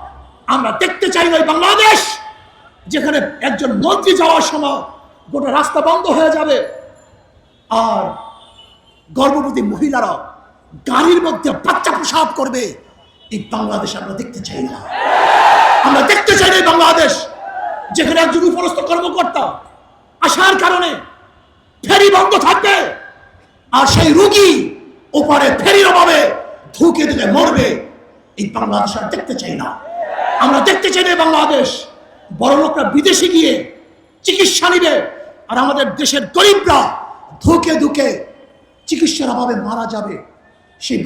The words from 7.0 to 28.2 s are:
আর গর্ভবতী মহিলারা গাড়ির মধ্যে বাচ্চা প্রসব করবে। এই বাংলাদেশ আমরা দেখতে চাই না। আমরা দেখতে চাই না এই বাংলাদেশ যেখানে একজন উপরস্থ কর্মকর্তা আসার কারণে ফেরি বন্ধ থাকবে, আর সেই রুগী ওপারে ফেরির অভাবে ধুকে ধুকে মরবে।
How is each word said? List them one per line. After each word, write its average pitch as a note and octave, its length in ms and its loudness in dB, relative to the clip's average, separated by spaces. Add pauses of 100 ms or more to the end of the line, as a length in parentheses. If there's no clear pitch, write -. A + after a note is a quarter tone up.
আর A3+ 340 -2 (1040)
গর্ভবতী C4 520 -2 (100)
মহিলারা B3 420 -2 (760)
গাড়ির E4 380 2
মধ্যে - 220 -4 (160)
বাচ্চা - 320 -2
প্রসব D#4 300 -2 (120)
করবে। B3+ 240 -4 (720)
এই G#3+ 60 -6 (140)
বাংলাদেশ G#3 460 -6
আমরা G3 220 -12
দেখতে - 260 -14
চাই - 220 -10
না। - 80 -14 (1080)
আমরা C#4 140 4 (100)
দেখতে G4+ 280 2
চাই F#4+ 120 4
না F#4 100 4
এই E4+ 100 0
বাংলাদেশ E4 420 4 (840)
যেখানে D#4+ 300 0
একজন E4 240 2
উপরস্থ F4 280 -2 (120)
কর্মকর্তা F4 540 -2 (760)
আসার F#4+ 420 2
কারণে F4+ 280 0 (920)
ফেরি G4+ 320 4
বন্ধ F#4+ 180 4 (140)
থাকবে, G4+ 280 2 (1000)
আর C4 200 4
সেই - 240 4
রুগী G4+ 320 6 (680)
ওপারে C#4+ 280 2 (140)
ফেরির G4 300 4
অভাবে F4 280 4 (560)
ধুকে D#4 340 2
ধুকে A#3 160 -2 (100)
মরবে। D#4+ 320 2 (720)